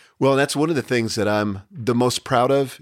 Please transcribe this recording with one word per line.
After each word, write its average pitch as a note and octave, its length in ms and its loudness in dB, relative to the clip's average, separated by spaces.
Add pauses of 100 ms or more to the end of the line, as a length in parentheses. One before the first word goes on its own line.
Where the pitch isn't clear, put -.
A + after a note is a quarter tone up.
(200)
Well, C3+ 160 4
that's C#3 180 0
one D3+ 160 0
of E3 60 0
the B2 60 0
things A2+ 340 -2
that G#2 100 0
I'm G#2 420 -2
the A#2+ 280 -2
most B2 260 0
proud B2+ 300 0
of C#3 300 -2